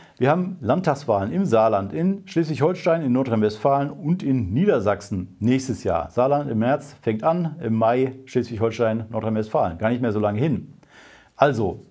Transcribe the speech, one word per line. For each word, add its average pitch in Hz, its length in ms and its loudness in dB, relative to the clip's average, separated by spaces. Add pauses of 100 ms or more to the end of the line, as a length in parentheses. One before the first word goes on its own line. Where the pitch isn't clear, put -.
(180)
Wir 127 120 4
haben 180 300 0
Landtagswahlen 123 720 0
im 185 140 0
Saarland, 110 460 2
in 185 340 -2
Schleswig-Holstein, 165 760 0
in 131 100 0
Nordrhein-Westfalen 131 760 2
und 160 320 -2
in 120 300 -2
Niedersachsen 104 880 0
nächstes 127 420 0
Jahr. 82 280 -2
Saarland 139 380 0
im 110 120 -2
März 135 400 -2
fängt 110 240 -4
an, 165 360 0
im 113 140 -2
Mai 123 380 2 (140)
Schleswig-Holstein, 113 840 -2
Nordrhein-Westfalen. 110 680 -2
Gar 107 100 0
nicht 120 140 0
mehr 117 100 0
so 107 80 -2
lange 104 180 0
hin. 147 360 -2 (600)
Also 113 560 0